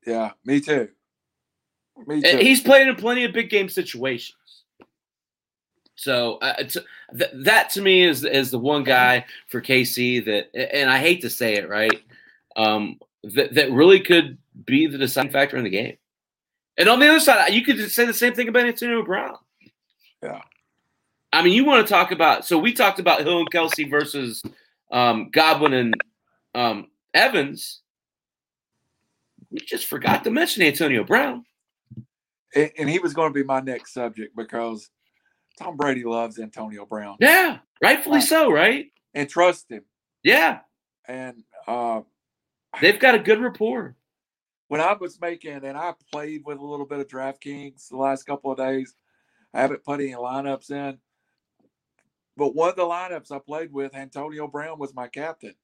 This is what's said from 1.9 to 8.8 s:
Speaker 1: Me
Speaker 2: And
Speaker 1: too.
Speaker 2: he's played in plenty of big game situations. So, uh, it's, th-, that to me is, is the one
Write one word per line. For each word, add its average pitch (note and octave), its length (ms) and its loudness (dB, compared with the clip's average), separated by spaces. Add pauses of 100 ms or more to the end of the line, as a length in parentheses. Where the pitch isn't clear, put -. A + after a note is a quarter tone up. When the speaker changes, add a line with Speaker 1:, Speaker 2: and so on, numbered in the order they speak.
Speaker 1:
Me - 100 -4
Speaker 2:
And D3 80 -2
Speaker 1:
too. F3 140 6
Speaker 2:
he's C4 220 6
played C4+ 280 8
in B3+ 80 0
plenty A#3+ 280 -2
of A3+ 80 -4
big A3+ 180 -4
game G3 180 0
situations. B2+ 680 -8 (1600)
So, A#2+ 440 -2
uh, C3 200 -2
it's, C#3+ 180 -6 (400)
th-, - 140 -2 (140)
that G#3+ 260 4
to G3 120 -4
me F#3+ 200 6
is, C#3+ 220 2
is C3 260 0
the B2+ 80 -4
one C#3+ 240 0